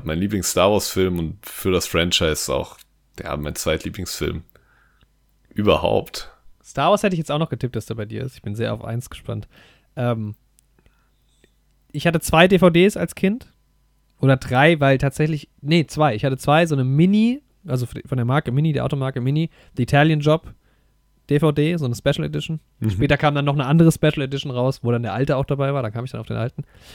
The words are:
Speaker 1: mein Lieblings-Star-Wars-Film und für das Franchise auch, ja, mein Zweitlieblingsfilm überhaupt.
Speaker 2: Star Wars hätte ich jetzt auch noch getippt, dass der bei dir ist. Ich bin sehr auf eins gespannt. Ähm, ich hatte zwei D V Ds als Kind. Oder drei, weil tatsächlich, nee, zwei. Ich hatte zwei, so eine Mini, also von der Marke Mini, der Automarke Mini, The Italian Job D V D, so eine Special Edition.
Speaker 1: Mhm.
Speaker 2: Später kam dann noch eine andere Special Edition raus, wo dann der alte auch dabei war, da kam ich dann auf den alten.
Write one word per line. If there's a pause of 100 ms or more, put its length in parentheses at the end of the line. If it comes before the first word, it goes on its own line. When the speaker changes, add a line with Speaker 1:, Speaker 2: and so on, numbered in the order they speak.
Speaker 1:
mein
Lieblings-Star-Wars-Film
und
für
das
Franchise
auch, (420)
ja,
mein
Zweitlieblingsfilm (1040)
überhaupt. (320)
Speaker 2:
Star
Wars
hätte
ich
jetzt
auch
noch
getippt,
dass
der
bei
dir
ist.
Ich
bin
sehr
auf
eins
gespannt. (480)
Ähm, (1600)
ich
hatte
zwei
D
V
Ds
als
Kind. (720)
Oder
drei,
weil
tatsächlich, (120)
nee,
zwei.
Ich
hatte
zwei,
so
eine
Mini, (240)
also
von
der
Marke
Mini,
der
Automarke
Mini, (260)
The
Italian
Job (760)
D
V
D,
so
eine
Special
Edition. (200)
Speaker 1:
Mhm.
Speaker 2:
Später
kam
dann
noch
eine
andere
Special
Edition
raus,
wo
dann
der
alte
auch
dabei
war,
da
kam
ich
dann
auf
den
alten. (300)